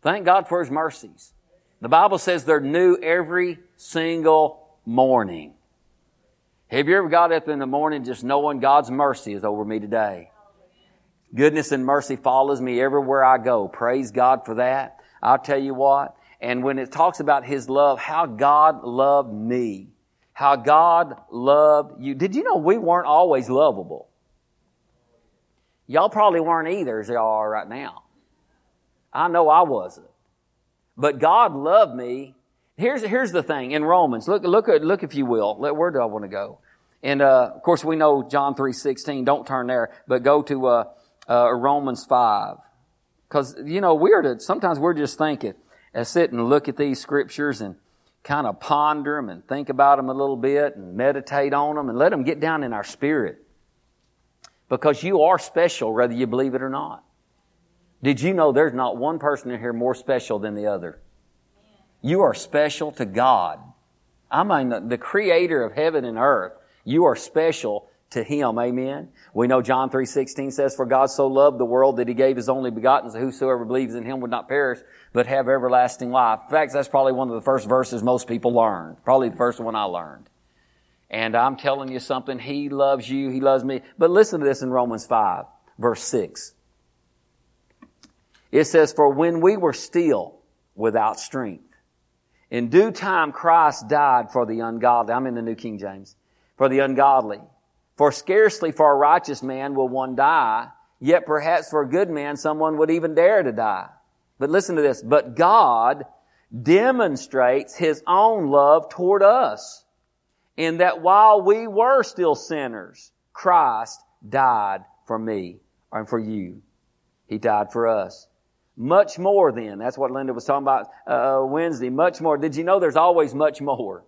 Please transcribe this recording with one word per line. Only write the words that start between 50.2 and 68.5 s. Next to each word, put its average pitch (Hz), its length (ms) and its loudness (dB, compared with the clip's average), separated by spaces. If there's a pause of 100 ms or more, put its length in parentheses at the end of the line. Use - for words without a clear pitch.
bit 139 400 0
and 92 200 -18
meditate 139 560 -2
on 147 260 -2
'em 139 100 -6
and 117 100 -6
let 165 140 4
'em 143 120 -4
get 147 160 -4
down 156 240 -2
in 120 80 -8
our 104 120 -6
spirit. 139 600 -4 (1200)
Because 139 340 -2
you 175 200 0
are 175 160 4
special, 165 540 -2
whether 117 220 0
you 127 120 -4
believe 127 280 -4
it 127 80 -6
or 135 80 -10
not. 147 340 -12 (1000)
Did 131 180 0
you 180 140 0
know 156 180 4
there's 147 220 2
not 123 240 -4
one 151 200 -4
person 143 320 -4
in 120 100 -8
here 120 120 -6
more 123 220 -2
special 123 440 -4
than 104 160 -8
the 104 120 -6
other? 87 340 -8 (1040)
You 170 180 0
are 139 140 4
special 147 580 -4
to 123 140 -6
God. 98 540 0 (680)
I 147 120 0
mean, 160 260 0
the, 113 120 -4
the 117 180 -6
creator 175 640 0
of 107 100 -6
heaven 151 320 -2
and 113 140 -8
earth, 117 340 0 (320)
you 160 220 2
are 123 100 2
special 151 720 -4 (220)
to 117 120 -6
Him. 131 360 -2